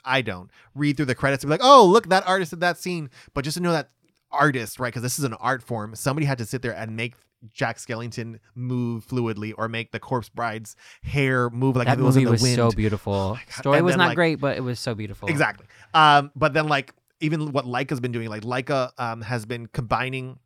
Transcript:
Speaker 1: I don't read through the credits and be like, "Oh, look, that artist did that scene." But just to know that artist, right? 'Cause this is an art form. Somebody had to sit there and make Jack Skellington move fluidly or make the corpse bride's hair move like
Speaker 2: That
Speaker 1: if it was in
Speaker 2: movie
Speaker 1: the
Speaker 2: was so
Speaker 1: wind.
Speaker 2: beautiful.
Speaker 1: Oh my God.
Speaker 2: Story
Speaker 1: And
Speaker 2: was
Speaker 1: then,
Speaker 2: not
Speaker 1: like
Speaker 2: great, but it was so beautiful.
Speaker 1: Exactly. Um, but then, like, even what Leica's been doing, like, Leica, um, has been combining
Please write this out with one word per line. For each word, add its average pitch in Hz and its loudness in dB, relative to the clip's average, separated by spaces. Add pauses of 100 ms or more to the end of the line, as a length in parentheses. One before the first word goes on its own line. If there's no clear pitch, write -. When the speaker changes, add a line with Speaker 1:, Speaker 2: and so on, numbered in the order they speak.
Speaker 1:
I 131 0
don't 92 -8 (240)
read 143 0
through 147 0
the 127 0
credits 139 -2
and 139 -6
be 147 2
like, 180 0
"Oh, 262 10
look, 180 4
that 190 2
artist 185 -2
did 170 -14
that 175 0
scene." 165 -8 (240)
But 139 -4
just 156 -4
to 175 -4
know 175 0
that 156 -2 (420)
artist, 135 0
right? 120 -4
'Cause 120 -6
this 123 -4
is 143 -2
an 117 -4
art 127 -2
form. 110 -8
Somebody 143 -2
had 135 0
to 113 -6
sit 123 -8
there 117 -6
and 110 -10
make 117 -6 (380)
Jack 117 -4
Skellington 113 -10 (160)
move 123 -4
fluidly 110 -4
or 113 -4
make 113 -8
the 107 -8
corpse 123 -4
bride's 113 -8 (280)
hair 131 0
move 127 2
like 123 2
Speaker 2:
That 131 4
Speaker 1:
if 127 2
it - 2
was 135 6
in 135 8
Speaker 2:
movie - 4 (120)
Speaker 1:
the 110 2
Speaker 2:
was 123 4
so 120 4
Speaker 1:
wind. 113 4
Speaker 2:
beautiful. 107 0
Speaker 1:
Oh 98 0
my 120 -14
God. - -18
Speaker 2:
Story 139 2
Speaker 1:
And 170 4
Speaker 2:
was 180 4
Speaker 1:
then, 175 2
Speaker 2:
not 175 4
Speaker 1:
like 120 0
Speaker 2:
great, 165 2
but 139 -2
it 123 -6
was 123 -6
so 117 -6
beautiful. 101 -8
Speaker 1:
Exactly. 143 -2 (260)
Um, 147 8
but 143 0
then, 156 0
like, 139 -2 (260)
even 151 -2
what 131 -2
Leica's 127 -4
been 123 -4
doing, 113 -6
like, 107 -8
Leica, 127 -4
um, 117 -8
has 110 -6
been 117 -10
combining 127 -6